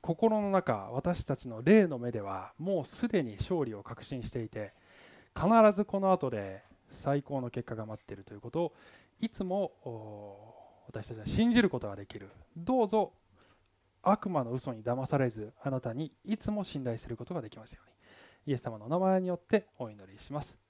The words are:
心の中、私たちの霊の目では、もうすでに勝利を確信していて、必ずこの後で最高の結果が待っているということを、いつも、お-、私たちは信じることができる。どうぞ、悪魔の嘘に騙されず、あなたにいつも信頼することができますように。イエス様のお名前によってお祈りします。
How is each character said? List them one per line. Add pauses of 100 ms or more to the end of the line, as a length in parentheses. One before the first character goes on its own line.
心
の
中、
私
た
ち
の
霊
の
目
で
は、
も
う
す
で
に
勝
利
を
確
信
し
て
い
て、 (600)
必 (260)
ず
こ
の
後
で (280)
最
高
の
結
果
が
待
っ
て
い
る
と
い
う
こ
と
を、 (460)
い
つ
も、 (120)
お-、 (320)
私
た
ち
は
信
じ
る
こ
と
が
で
き
る。 (260)
ど
う
ぞ、 (920)
悪
魔
の
嘘
に
騙
さ
れ
ず、 (100)
あ
な
た
に (100)
い
つ
も
信
頼
す
る
こ
と
が
で
き
ま
す
よ
う
に。 (560)
イ
エ
ス
様
の
お
名
前
に
よ
っ
て (100)
お
祈
り
し
ま
す。 (120)